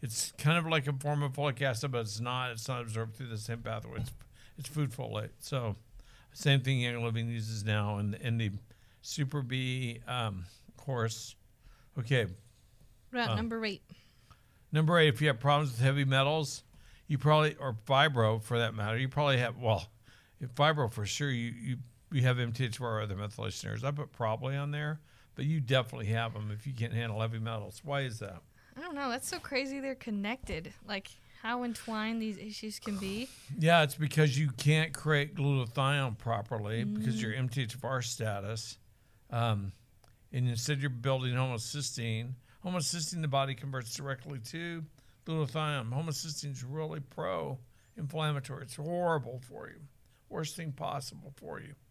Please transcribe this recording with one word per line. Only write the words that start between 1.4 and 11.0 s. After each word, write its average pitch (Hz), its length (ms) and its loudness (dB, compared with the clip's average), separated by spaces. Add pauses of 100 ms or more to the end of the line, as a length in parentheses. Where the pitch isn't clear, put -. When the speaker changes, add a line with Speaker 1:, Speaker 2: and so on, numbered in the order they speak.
Speaker 1:
acid, 135 300 2
but 120 80 2
it's 107 180 -4
not. 123 340 -2
It's 113 140 -8
not 123 140 -2
absorbed 113 360 -4
through 127 120 -10
the 113 100 -6
same 117 240 -6
pathway. 117 380 -6
It's, 117 120 -4 (460)
it's 135 100 -8
food 147 220 0
folate. 110 400 -6 (100)
So 117 360 -2 (560)
same 139 300 4
thing 131 180 2
Young 120 240 -2
Living 117 240 0
uses 110 360 -4
now 104 340 2
in, 101 160 0
in 117 240 0
the 110 120 2 (520)
Super 143 400 -2
B, 127 680 0
um, 113 360 0 (320)
course. 113 600 -2 (640)